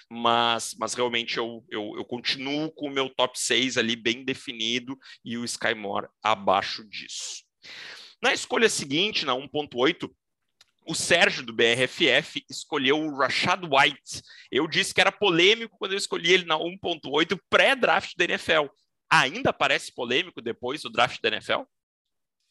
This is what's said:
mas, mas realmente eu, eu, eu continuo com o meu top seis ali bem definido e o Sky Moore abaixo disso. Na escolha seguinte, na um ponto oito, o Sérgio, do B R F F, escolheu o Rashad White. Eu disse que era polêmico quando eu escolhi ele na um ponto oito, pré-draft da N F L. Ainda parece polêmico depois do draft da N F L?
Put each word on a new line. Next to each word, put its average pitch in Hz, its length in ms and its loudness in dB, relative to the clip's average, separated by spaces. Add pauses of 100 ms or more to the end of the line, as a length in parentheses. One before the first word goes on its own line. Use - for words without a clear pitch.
mas, 117 680 0
mas 113 140 -4
realmente 120 440 -2
eu, 117 320 -6
eu, 107 280 -6
eu 104 80 -8
continuo 139 680 -4
com - 160 -8
o 139 60 -8
meu 135 160 -2
top 127 280 -2
seis 123 400 0
ali 117 200 0
bem 117 260 -2
definido 123 720 -6 (280)
e 117 120 -8
o 120 60 -6
Sky 117 320 -2
Moore 101 320 -4 (160)
abaixo 101 640 0
disso. - 560 -12 (800)
Na 254 100 2
escolha 247 360 2
seguinte, 170 560 -2
na 135 80 0
um 131 120 -2
ponto 147 340 -6
oito, 160 300 2 (800)
o 165 60 -4
Sérgio, 170 500 2
do 113 60 -8
B 117 140 4
R 117 180 4
F 147 240 2
F, 139 420 0
escolheu 139 480 0
o 156 160 -4
Rashad 139 480 0
White. 143 600 0 (280)
Eu 156 200 0
disse 175 240 0
que - 80 4
era 185 100 4
polêmico 202 640 2
quando 196 140 -6
eu 190 60 -2
escolhi 175 340 -2
ele 185 140 4
na 165 100 0
um 170 220 -6
ponto 170 340 -6
oito, 170 260 2 (120)
pré-draft 196 680 2
da 175 60 0
N 175 120 0
F 185 180 -2
L. 151 160 2 (400)
Ainda 160 420 4
parece 147 420 0
polêmico 131 480 -2
depois 123 420 -6
do 123 60 -12
draft 117 320 0
da 110 60 -2
N 107 120 0
F - 120 -6
L? - 140 0 (840)